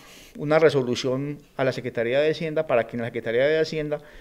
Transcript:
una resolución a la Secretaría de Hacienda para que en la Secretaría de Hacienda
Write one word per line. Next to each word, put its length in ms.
una 220
resolución 800
a 60
la 80
Secretaría 480
de 120
Hacienda 360
para 180
que 120
en 40
la 60
Secretaría 380
de 140
Hacienda 420